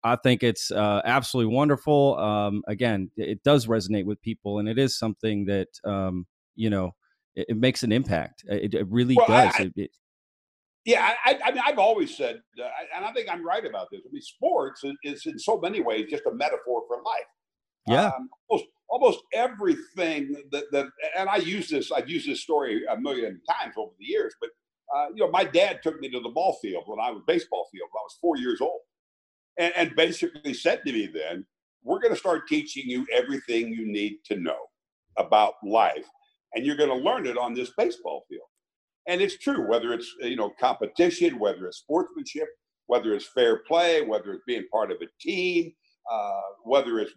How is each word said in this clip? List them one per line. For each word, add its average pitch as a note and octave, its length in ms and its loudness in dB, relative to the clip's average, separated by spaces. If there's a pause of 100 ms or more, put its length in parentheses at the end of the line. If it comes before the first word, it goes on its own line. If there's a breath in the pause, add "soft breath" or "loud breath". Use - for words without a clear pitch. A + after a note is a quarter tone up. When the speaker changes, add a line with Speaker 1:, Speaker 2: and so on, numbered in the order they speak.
Speaker 1:
I A#2+ 120 4
think B2 280 2
it's, - 280 0
uh, G#2 320 2
absolutely A#2+ 500 2
wonderful. C#3+ 640 4
Um, G#2 500 0
again, G#2 500 -2
it, F2+ 120 -4
it G#2 140 -6
does C#3 240 4
resonate G#2 380 2
with G#2 160 -4
people, G#2 380 -4
and G#2 100 -2
it A2+ 100 0
is C3+ 180 2
something G#2+ 480 -2
that, G2 220 0 (160)
um, F#2+ 420 -2 (300)
you A2 140 0
know, F#2+ 260 0 (400)
it, - 140 -4
it A2+ 80 -2
makes B2+ 260 2
an A2+ 80 2
impact. G#2+ 560 -2
It, G2+ 260 -2
it G#2 160 -2
really B2 260 2
Speaker 2:
Well, - 140 8
I, A#2 160 8
Speaker 1:
does. - 140 2
Speaker 2:
I G2+ 40 0
Speaker 1:
It, F#2 120 -4
it - 160 -6 (920)
Speaker 2:
Yeah, A3+ 280 4 (120)
I, C4 60 8
I, C#4 160 0
I B3+ 40 4
mean, B3+ 140 -2
I've C#4+ 140 2
always G3+ 360 4
said, A#2 260 -4 (160)
uh, A#2+ 60 -10
I, D#3+ 320 -10
and F#3 80 -6
I A3 80 -6
think A3+ 180 -4
I'm F3 160 -6
right G3 200 -2
about G2 260 -8
this. F#2+ 160 -16
I - 20 -20
mean, C#3+ 120 -12
sports - 640 -2
is, C#3+ 180 -8
is C#3+ 220 -10
in D#3 120 -8
so G#3+ 220 -2
many F#3 220 -2
ways A2 280 -2
just C#3+ 180 -6
a A#2 60 0
metaphor B2 540 -4
for A#2+ 160 -8
life. A3+ 240 -6 (600)
Speaker 1:
Yeah. E3+ 180 4
Speaker 2:
Um, C3 220 -6 (200)
almost, - 200 -2 (200)
almost B3 300 4 (140)
everything F3+ 1000 -2 (160)
that, D3 220 -6
that, C#3 140 0 (300)
and F#3+ 120 0
I G#3 80 2
use F3+ 320 -4
this, - 200 -2
I've C3+ 200 -2
used A2 180 -6
this - 140 -4
story C3+ 440 0
a A2+ 140 -2
million A#2+ 400 -4 (100)
times G#3 280 -4
over A2 200 -8
the G2+ 80 -18
years, E3+ 360 -2
but, A#2 80 -6 (440)
uh, C#3+ 220 0
you G#3 100 0
know, E3 60 0
my F3+ 140 4
dad F3+ 360 2
took D#3 200 -4
me C3+ 80 -8
to B2 100 -6
the A2+ 80 -6
ball D#3+ 340 0
field F#2 260 -6
when G#2+ 120 -8
I A#2+ 120 -2
was, G2+ 140 -12
baseball C3 460 2
field, F2+ 220 -10
when A2 80 -6
I - 20 -8
was - 160 -18
four E3 180 2
years B2 220 -2
old, D#3+ 220 -2 (760)
and, E3+ 200 2
and E3 180 0
basically D#3+ 580 0
said F#3 320 0
to C#3+ 60 -4
me G#2+ 160 -2
then, E2 380 -8 (360)
"We're E3+ 200 -2
gonna A3 160 2
start E3 320 -2
teaching D3 400 -4
you B2 240 -4
everything B2 560 0
you A2+ 200 -6
need G#2 360 -4
to G#2 100 -4
know E2+ 240 -4 (580)
about G#2+ 360 4 (100)
life, G2 440 2 (460)
and A#2+ 120 -4
you're D3 100 -2
gonna C#3+ 180 2
learn E3+ 320 0
it A#2+ 120 -4
on A#2+ 160 -2
this B2+ 240 -6
baseball - 520 -4
field." - 180 -16 (600)
And F3+ 140 0
it's G3 160 0
true, C#4 280 -2
whether A#2 280 2
it's, A#2 280 -8
you B2+ 140 -4
know, G#2+ 140 -2 (100)
competition, C#3 800 2
whether F#2 280 0
it's F2+ 100 -12
sportsmanship, D#3 720 -4 (380)
whether A2 260 2
it's G2+ 140 -2
fair A#2 320 4
play, E3 420 4
whether G#2 320 -2
it's F2+ 120 -12
being A2+ 240 -4
part G#2+ 220 0
of - 100 -6
a E2+ 60 -8 (140)
team, F3+ 500 0 (400)
uh, G2+ 300 -2 (220)
whether A#2+ 360 2
it's G#2 180 -4